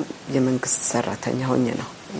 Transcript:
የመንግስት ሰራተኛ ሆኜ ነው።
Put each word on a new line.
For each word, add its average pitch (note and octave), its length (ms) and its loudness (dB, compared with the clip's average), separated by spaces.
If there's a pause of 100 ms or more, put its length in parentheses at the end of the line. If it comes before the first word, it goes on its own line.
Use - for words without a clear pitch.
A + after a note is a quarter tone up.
(300)
የመንግስት C3 560 2
ሰራተኛ B2 580 0
ሆኜ B2+ 280 4
ነው። - 160 -4 (320)